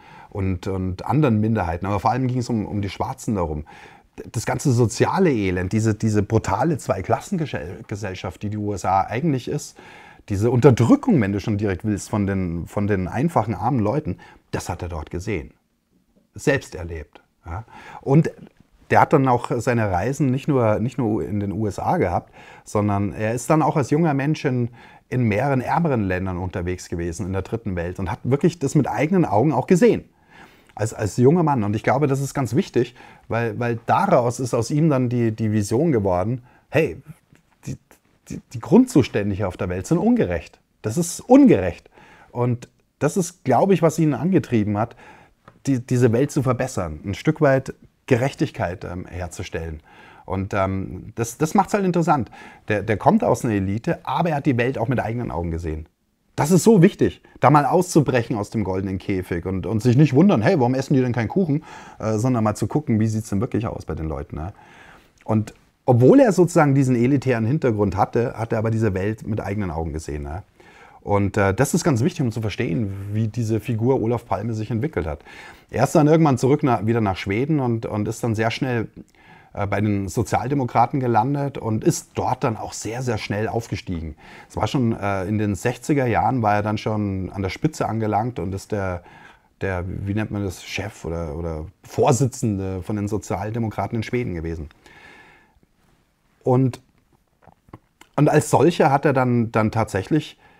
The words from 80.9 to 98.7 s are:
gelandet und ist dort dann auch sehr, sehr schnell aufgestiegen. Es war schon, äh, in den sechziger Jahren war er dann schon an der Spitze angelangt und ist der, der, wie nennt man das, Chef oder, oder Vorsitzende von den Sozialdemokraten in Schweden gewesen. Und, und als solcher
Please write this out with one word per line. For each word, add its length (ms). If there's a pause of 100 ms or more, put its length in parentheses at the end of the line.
gelandet 580
und 240
ist 320
dort 300
dann 120
auch 160
sehr, 300
sehr 160
schnell 300
aufgestiegen. 680 (340)
Es 80
war 120
schon, 240
äh, 320
in 140
den 180
sechziger 500
Jahren 340
war 140
er 80
dann 160
schon 520
an 120
der 80
Spitze 380
angelangt 500
und 160
ist 160
der, 320 (580)
der, 260
wie 280
nennt 160
man 140
das, 180
Chef 420
oder, 320
oder 300 (160)
Vorsitzende 1000
von 120
den 140
Sozialdemokraten 880
in 80
Schweden 300
gewesen. 340 (1800)
Und, 360 (1300)
und 140
als 220
solcher 420